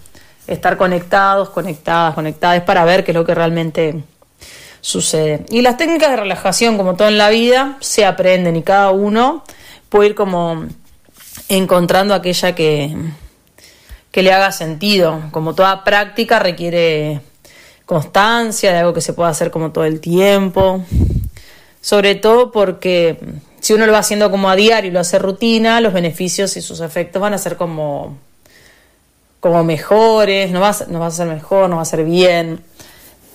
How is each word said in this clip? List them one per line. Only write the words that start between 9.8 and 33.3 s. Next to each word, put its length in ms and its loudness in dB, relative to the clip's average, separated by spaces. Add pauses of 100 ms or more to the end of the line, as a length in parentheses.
puede 200 4
ir 60 -6
como 500 -2 (840)
encontrando 680 2
aquella 400 -2
que, 400 -2 (1200)
que 120 0
le 100 4
haga 180 2
sentido. 680 -2 (100)
Como 240 -4
toda 300 2
práctica 520 0
requiere 840 -2 (640)
constancia, 880 0
de 60 2
algo 140 2
que 60 -4
se 140 -4
pueda 160 -2
hacer 220 -4
como 200 -6
todo 140 -2
el 160 -2
tiempo. 840 2 (960)
Sobre 360 2
todo 360 4
porque 680 0 (420)
si 120 0
uno 120 2
lo 80 4
va 60 4
haciendo 320 0
como 180 0
a 80 2
diario 320 2
y 40 -6
lo 60 0
hace 180 0
rutina, 600 0
los 140 0
beneficios 640 -4
y 40 -12
sus 200 -12
efectos 400 -6
van 120 -2
a 40 -2
ser 180 -6
como, 600 -6 (1200)
como 240 2
mejores, 880 2
no 80 -2
va 100 2
a 40 0
ser, 160 -10
no 100 -8
va 80 -4
a 40 -6
ser 160 -6
mejor, 420 0
no 80 -2
va 60 -4
a 20 -6
ser 180 -2
bien. 600 0 (680)